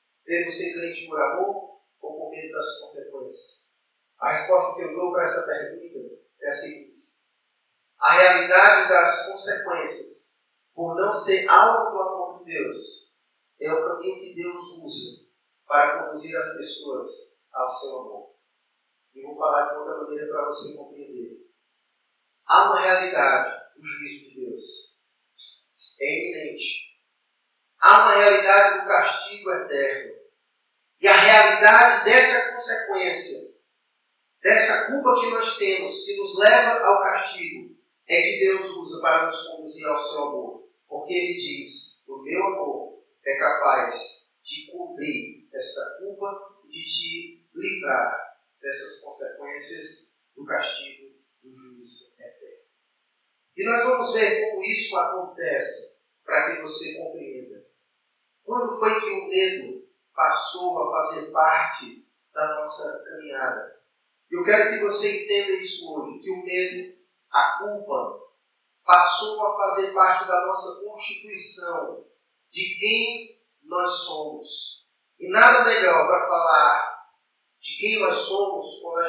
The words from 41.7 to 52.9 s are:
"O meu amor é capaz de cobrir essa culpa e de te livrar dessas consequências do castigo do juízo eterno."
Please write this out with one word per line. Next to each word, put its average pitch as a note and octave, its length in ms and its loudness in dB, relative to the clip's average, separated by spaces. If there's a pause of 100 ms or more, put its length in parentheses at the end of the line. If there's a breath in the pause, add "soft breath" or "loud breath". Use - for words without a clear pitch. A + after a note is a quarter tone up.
"O C3+ 160 -16
meu F3 240 -4
amor - 580 -8 (200)
é C#3 140 -4
capaz - 880 -2 (140)
de - 280 -14
cobrir - 840 -10
essa - 460 -8
culpa G3 680 -12
e - 20 -20
de - 140 -12
te - 680 -6
livrar - 840 -4 (220)
dessas - 400 -10
consequências - 1160 -10 (200)
do - 80 -16
castigo - 720 -8 (260)
do B2+ 140 -20
juízo B2 600 -20
eterno." - 460 -20 (920)